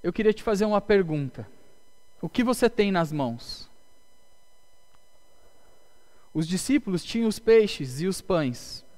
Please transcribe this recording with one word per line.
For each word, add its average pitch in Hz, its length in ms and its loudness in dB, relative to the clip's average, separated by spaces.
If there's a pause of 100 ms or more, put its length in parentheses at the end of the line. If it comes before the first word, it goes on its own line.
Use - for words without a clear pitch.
Eu 180 100 -2
queria 214 200 4
te 214 100 -6
fazer 214 220 2
uma 208 160 2
pergunta. 156 640 0 (720)
O 170 80 -6
que 254 140 0
você 240 260 2
tem 202 220 2
nas 165 200 0
mãos? 123 580 -6 (2750)
Os 160 140 -2
discípulos 185 560 0
tinham 233 240 -2
os 214 120 -2
peixes 185 600 2
e 185 60 0
os 190 140 -4
pães. 147 640 -2 (120)